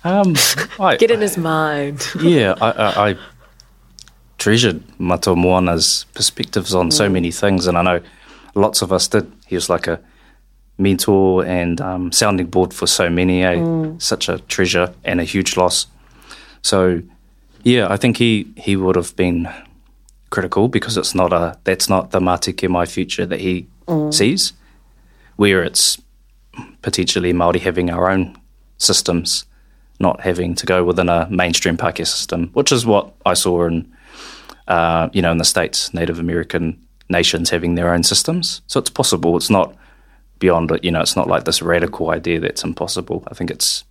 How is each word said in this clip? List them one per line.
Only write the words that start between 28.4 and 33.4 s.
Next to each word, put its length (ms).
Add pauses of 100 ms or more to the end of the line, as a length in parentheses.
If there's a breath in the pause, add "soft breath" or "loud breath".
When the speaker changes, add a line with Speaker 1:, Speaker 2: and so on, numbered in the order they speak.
Speaker 1:
systems, 680 (560)
not 220
having 340
to 100
go 180
within 240
a 220
mainstream 460
Pākehā 300
system, 480
which 180
is 120
what 280 (120)
I 100
saw 320